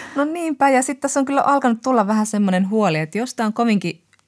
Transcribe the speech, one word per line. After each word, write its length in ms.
No 80
niinpä, 460
ja 120
sit 180
tässä 200
on 60
kyllä 160
alkanut 400
tulla 260
vähän 180
semmoinen 440
huoli, 280
että 200
jos 160
tää 120
on 80
kovinkin 480